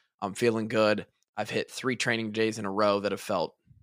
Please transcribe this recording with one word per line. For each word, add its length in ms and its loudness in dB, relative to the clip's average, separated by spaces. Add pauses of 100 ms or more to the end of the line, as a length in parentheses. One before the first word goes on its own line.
(200)
I'm 140 -4
feeling 340 2
good. 380 2 (320)
I've 100 -6
hit 220 -4
three 260 -4
training 360 -2
days 260 0
in 80 -6
a 40 -4
row 300 2
that 120 -2
have 80 -4
felt 340 -2 (280)